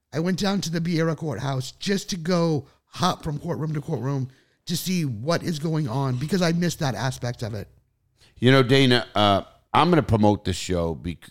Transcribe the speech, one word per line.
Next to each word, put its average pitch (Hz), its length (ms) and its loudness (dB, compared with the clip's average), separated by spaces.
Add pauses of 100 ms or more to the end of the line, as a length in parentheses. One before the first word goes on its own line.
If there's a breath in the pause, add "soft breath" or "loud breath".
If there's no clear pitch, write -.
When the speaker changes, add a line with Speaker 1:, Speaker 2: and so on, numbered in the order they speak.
(140)
Speaker 1:
I 143 60 -4
went 175 200 0
down 196 220 0
to 165 100 -6
the 170 80 -2
Viera 165 360 0
courthouse 135 580 -6
just 196 380 -4
to 202 60 -4
go 165 480 0 (200 soft breath)
hop - 380 -2
from 147 160 -6
courtroom 156 340 -6
to 151 80 -4
courtroom 135 480 -4 (360 soft breath)
to 175 120 -4
see 175 280 -2
what 139 380 -2
is 156 160 -4
going 156 280 -2
on 127 300 -2
because 156 240 -2
I 170 100 2
missed 170 280 -2
that 135 160 -2
aspect 120 480 -6
of 110 100 -8
it. 101 140 -10 (680 soft breath)
Speaker 2:
You 123 140 6
know, 135 120 8
Dana, 123 520 4
uh, 101 260 4 (320)
I'm 147 160 4
gonna 160 140 4
promote 104 420 2
this 92 100 -2
show 85 400 -4
bec-, 82 360 -12